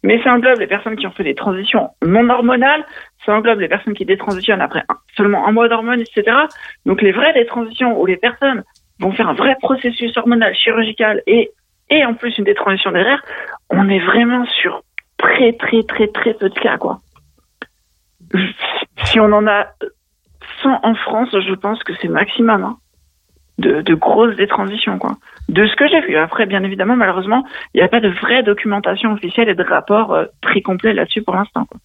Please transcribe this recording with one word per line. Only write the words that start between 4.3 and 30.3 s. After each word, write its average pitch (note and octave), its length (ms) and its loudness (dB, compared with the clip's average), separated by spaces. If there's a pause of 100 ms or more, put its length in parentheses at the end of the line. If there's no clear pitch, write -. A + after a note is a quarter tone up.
après - 280 -4
un, - 80 -2 (200)
seulement G3+ 300 2
un G#3+ 60 2
mois A#3 160 4
d'hormones, A#3 320 0
et A3+ 120 -8
cetera. A#3 340 2 (400)
Donc, F#3+ 160 0
les G3 100 0
vraies C4+ 220 2
détransitions A#3 680 -2
où E3 60 2
les F#3 100 0
personnes A#3+ 460 -2 (360)
vont F#3+ 140 -2
faire G#3 160 0
un D#3 60 -2
vrai C4+ 260 0
processus A#3+ 560 -2
hormonal, A#3 400 2
chirurgical A3 720 0
et, A3+ 240 2 (380)
et D4 140 4
en A#3 100 -2
plus A#3 240 -6
une G3+ 60 -2
détransition G3 460 0
derrière, G3+ 320 2 (480)
on G3 180 2
est F#3+ 160 2
vraiment A#3+ 400 2 (160)
sur - 220 -4 (360)
très, - 340 2
très, A3+ 320 0
très, G#3+ 240 0
très A3 260 -2
peu G3 140 -2
de F#3+ 100 -6
cas, - 200 -2
quoi. - 220 -6 (2000)
Si - 160 2
on G#3 120 6
en G#3 140 4
a G#3 220 0 (960)
cent C4+ 180 2
en A3+ 140 2
France, A3+ 340 -2
je F#3+ 240 -2
pense G#3 300 -6
que F3 80 -8 (100)
c'est F3+ 60 -4
maximum, G3+ 560 0
hein, A3 120 -8 (840)
de, D3+ 240 2
de E3+ 120 2
grosses G#3+ 400 4
détransitions, G3+ 640 -2
quoi. - 140 -4 (360)
De G3 180 4
ce A3 80 0
que C#4+ 140 2
j'ai D#4+ 120 4
vu. - 160 -2
Après, E3 300 0
bien F#3+ 160 -2
évidemment, G3 340 0
malheureusement, G3+ 480 0 (300)
il - 40 2
n'y E3+ 60 6
a F#3 40 2
pas A#3 120 2
de G#3+ 80 2
vraie A#3 340 0
documentation G#3 720 0
officielle G#3 360 -2
et F#3 60 0
de F3 100 0
rapport, G#3 480 0
euh, D#3+ 120 0 (160)